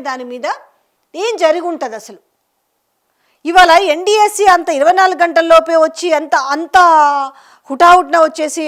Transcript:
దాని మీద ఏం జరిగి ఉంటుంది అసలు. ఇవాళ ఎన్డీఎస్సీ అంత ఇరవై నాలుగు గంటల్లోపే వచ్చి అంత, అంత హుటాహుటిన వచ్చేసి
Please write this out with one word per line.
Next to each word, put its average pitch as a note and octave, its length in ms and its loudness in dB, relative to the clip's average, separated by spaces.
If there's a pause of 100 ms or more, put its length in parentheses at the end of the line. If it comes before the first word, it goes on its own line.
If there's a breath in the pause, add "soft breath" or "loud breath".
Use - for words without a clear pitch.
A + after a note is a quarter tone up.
దాని B3+ 240 -10
మీద B3 140 -10 (800)
ఏం A#4 80 -4 (120)
జరిగి E4 280 0
ఉంటుంది A#3+ 300 -10
అసలు. G3 180 -20 (1300)
ఇవాళ F4 220 4 (220)
ఎన్డీఎస్సీ G#4 600 0
అంత E4+ 140 -2 (100)
ఇరవై D#4+ 220 2
నాలుగు F#4 240 0
గంటల్లోపే E4 520 0 (100)
వచ్చి D#4+ 220 -8 (120)
అంత, D#4 160 -2 (180)
అంత E4 240 -2 (920 soft breath)
హుటాహుటిన E4+ 460 2 (100)
వచ్చేసి D#4 420 -6